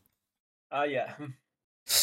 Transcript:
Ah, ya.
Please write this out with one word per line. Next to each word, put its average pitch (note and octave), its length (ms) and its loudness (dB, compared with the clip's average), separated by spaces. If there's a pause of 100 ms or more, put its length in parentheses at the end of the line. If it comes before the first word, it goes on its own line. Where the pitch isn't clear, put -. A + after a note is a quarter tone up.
(720)
Ah, C#3+ 160 0
ya. C3 300 -2 (880)